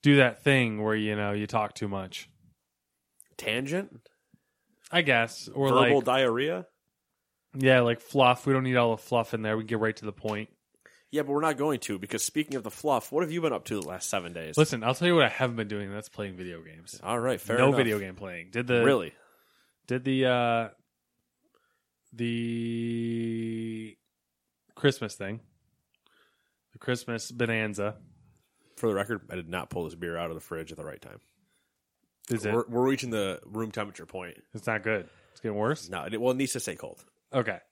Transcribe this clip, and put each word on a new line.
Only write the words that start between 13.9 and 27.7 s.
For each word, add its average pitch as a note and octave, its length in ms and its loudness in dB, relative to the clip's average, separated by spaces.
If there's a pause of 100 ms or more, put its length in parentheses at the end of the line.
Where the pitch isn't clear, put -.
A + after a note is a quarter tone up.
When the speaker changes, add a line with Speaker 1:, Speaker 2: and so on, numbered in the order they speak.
Speaker 2:
seven F2 220 -4
days? D#2+ 260 -6
Speaker 1:
Listen, C#3 260 2
I'll B2 100 2
tell F3 140 0
you F3 60 4
what D3+ 100 8
I A2+ 40 4
haven't B2 280 -2
been G#2+ 120 -4
doing, G2+ 180 -6
and G2 100 -10
that's G#2+ 140 -12
playing G2 260 -10
video F2+ 260 -12
games. D#2+ 400 -20
Speaker 2:
All A#2 160 -2
right, A#2+ 220 0
fair A2+ 180 0
Speaker 1:
No C3 100 6
Speaker 2:
enough. C#3 100 4
Speaker 1:
video A2 200 2
game F#2 180 -8
playing. F#2 340 -12
Did A#2+ 160 -2
the A#2+ 180 6
Speaker 2:
Really? A2 300 4 (720)
Speaker 1:
did B2 180 -2
the, C3 220 2
uh, A#2 420 2 (1400)
the A#2 1800 -4 (760)
Christmas B2+ 420 2
thing. G2+ 240 -8 (1300)
The - 60 -20
Christmas B2 540 -6
bonanza. A2 680 -2 (800)